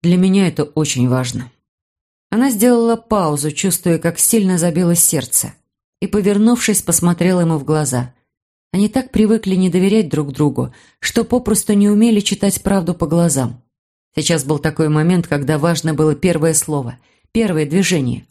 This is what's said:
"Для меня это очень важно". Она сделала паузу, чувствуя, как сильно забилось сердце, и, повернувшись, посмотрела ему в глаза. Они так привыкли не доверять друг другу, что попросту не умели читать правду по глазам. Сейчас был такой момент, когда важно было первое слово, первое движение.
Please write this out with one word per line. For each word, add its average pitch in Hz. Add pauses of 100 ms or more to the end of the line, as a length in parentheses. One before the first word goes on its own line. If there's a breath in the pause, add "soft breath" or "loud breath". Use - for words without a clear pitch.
"Для 175
меня 190
это 151
очень 135
важно". 123 (760)
Она 254
сделала 233
паузу, 156
чувствуя, 170
как 170
сильно 190
забилось 170
сердце, - (480)
и, 202
повернувшись, 208
посмотрела 175
ему 165
в 139
глаза. 131 (600)
Они 202
так 262
привыкли 214
не 185
доверять 185
друг 143
другу, 127 (260 soft breath)
что -
попросту 226
не 202
умели 214
читать 202
правду 190
по 170
глазам. 143 (500)
Сейчас 156
был 143
такой 156
момент, 170
когда 147
важно 160
было 156
первое 165
слово, 139 (320)
первое 185
движение. 143